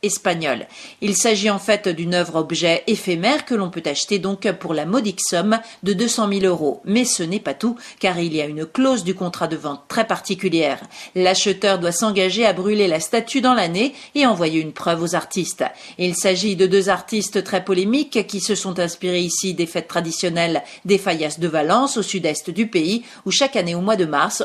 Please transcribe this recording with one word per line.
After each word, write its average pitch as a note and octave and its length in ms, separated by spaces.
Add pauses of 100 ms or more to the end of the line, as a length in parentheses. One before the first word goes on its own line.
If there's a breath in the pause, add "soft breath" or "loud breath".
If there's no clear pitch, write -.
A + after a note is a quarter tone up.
espagnol. D#3+ 640 (340 loud breath)
Il G3+ 160
s'agit G#3+ 320
en G3 120
fait G#3 280
d'une E3+ 240
œuvre E3+ 280
objet E3 480
éphémère G#3 580
que B3+ 80
l'on G3 160
peut E3+ 160
acheter D#3 320
donc G3 400
pour E3+ 160
la D3+ 100
modique G3 420
somme G#3 340 (220 loud breath)
de G3 120
deux A3+ 140
cent A3+ 180
mille G3 180
euros. E3 400
Mais A3+ 220
ce - 160
n'est F3+ 180
pas C#3 140
tout, A#3 240 (220 loud breath)
car F3+ 180
il E3+ 160
y D#3 80
a D3 40
une D3+ 200
clause B3+ 360
du F#3 120
contrat F3 340
de D#3+ 80
vente C#3+ 320
très A3+ 180
particulière. - 200 (880 loud breath)
L'acheteur F#3 640
doit E3+ 140
s'engager G3 520
à G#3+ 80
brûler G3+ 360
la D#3+ 100
statue A3+ 420
dans B3+ 140
l'année G3+ 400 (220 loud breath)
et F#3+ 100
envoyer E3 340
une D#3 120
preuve E3+ 280
aux E3+ 140
artistes. - 480 (360 loud breath)
Il F3+ 180
s'agit F#3+ 400
de F#3+ 100
deux F#3+ 220
artistes G3 560
très F#3 200
polémiques G#3 600
qui G3+ 140
se G3+ 160
sont F#3 240
inspirés F3+ 400
ici F3+ 340
des E3+ 120
fêtes E3 200
traditionnelles E3 800 (200 loud breath)
des F#3+ 140
Fallas D#3 400
de E3+ 80
Valence, F3 500
au G#3+ 60
sud-est E3 480
du G3+ 160
pays, G#3 380 (200 loud breath)
où G3 60
chaque C4+ 240
année F3 220
au F3 40
mois G3+ 140
de F#3 100
mars, D3+ 400